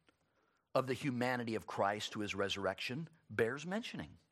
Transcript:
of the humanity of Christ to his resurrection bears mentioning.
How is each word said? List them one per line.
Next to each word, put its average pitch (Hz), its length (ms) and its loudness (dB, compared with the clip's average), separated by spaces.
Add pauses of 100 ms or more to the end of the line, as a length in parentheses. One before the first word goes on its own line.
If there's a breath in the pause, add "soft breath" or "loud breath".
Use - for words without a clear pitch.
(760)
of 131 120 4
the 131 60 0
humanity 123 600 0
of 101 120 -2
Christ 104 460 2
to 110 80 -6
his 101 140 -2
resurrection 98 720 0 (220 soft breath)
bears 120 340 2
mentioning. 185 460 -6 (220)